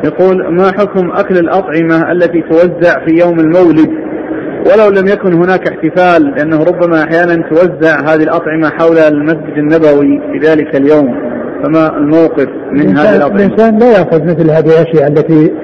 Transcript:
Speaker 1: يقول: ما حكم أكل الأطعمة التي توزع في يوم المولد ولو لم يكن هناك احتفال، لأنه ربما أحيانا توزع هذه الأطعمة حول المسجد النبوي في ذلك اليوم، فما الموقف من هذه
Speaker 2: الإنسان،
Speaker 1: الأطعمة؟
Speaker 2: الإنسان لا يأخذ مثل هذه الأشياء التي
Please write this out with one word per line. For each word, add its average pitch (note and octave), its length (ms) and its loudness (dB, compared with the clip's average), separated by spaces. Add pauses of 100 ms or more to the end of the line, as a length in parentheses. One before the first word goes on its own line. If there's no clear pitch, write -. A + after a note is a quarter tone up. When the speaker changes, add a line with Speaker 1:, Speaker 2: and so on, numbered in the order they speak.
Speaker 1:
يقول: F#3 500 0
ما F#3 100 0
حكم F#3+ 480 -2
أكل G3 240 -2
الأطعمة E3 760 0
التي E3+ 300 0
توزع E3 640 0
في D#3+ 140 0
يوم F3 200 0
المولد D#3+ 500 2 (720)
ولو G#3 300 2
لم G3 180 0
يكن G3 260 -2
هناك F3 360 0
احتفال، E3 640 0
لأنه D3+ 320 -2
ربما E3+ 400 0
أحيانا E3 460 -2
توزع D#3 500 0
هذه D#3 240 0
الأطعمة D#3 460 -2
حول E3 280 0
المسجد D3+ 600 0
النبوي D3 640 2 (100)
في C#3 160 -2
ذلك D#3 280 0
اليوم، C#3+ 340 2 (540)
فما D#3 340 -2
الموقف D3 500 0 (240)
من - 260 0
هذه D3+ 180 2
Speaker 2:
الإنسان، - 0 -
Speaker 1:
الأطعمة؟ G3+ 300 0
Speaker 2:
الإنسان A3 320 2
لا A#3+ 140 4
يأخذ E3 320 2
مثل D#3+ 280 0
هذه D#3+ 300 4
الأشياء D3 260 0
التي D#3 460 2 (100)